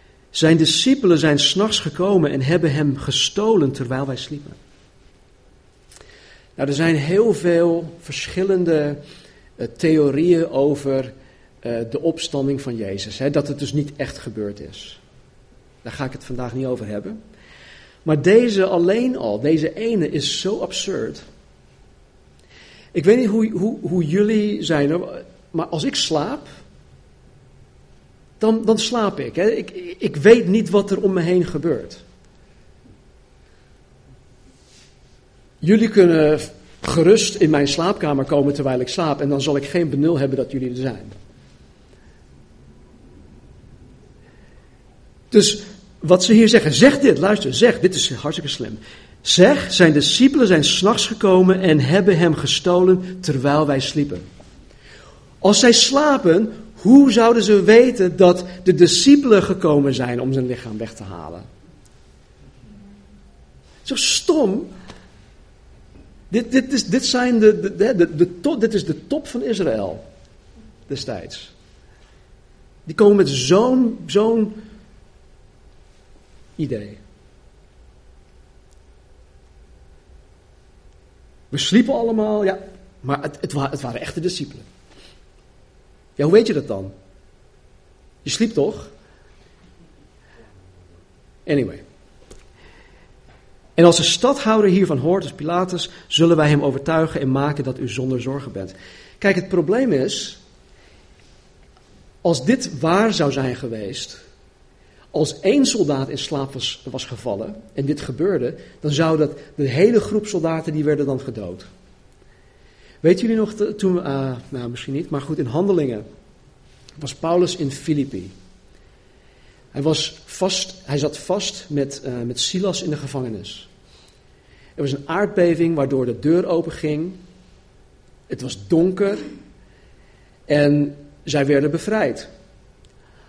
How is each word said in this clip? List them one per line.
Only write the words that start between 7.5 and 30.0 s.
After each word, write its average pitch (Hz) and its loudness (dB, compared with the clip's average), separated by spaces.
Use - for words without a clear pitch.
verschillende, 165 -2
eh, - -8
theorieën 160 2
over, 135 -2
eh, 117 -6
de - -6
opstanding 139 -4
van 123 -8
Jezus. 101 -10
Hè, 135 -2
dat 143 -2
het 143 -8
dus 139 -8
niet 143 -4
echt 131 -10
gebeurd 104 -10
is. - -20
Daar 113 -14
ga 143 -8
ik 131 -8
het - -16
vandaag 127 -8
niet 131 -6
over 123 -6
hebben. 107 -10
Maar 156 0
deze 202 4
alleen 202 0
al, 107 -4
deze 151 0
ene, 214 -2
is - -4
zo 196 -4
absurd. - -8
Ik 156 -4
weet 214 8
niet 247 2
hoe, 220 0
hoe, 185 -2
hoe 175 -2
jullie 208 0
zijn, 147 0
hoor, - -6
maar 160 -4
als 160 -6
ik 269 -4
slaap, 165 -4
dan, 220 2
dan 220 2
slaap 220 -2
ik, 123 -10
hè. 196 2
Ik, 180 -6
ik - -4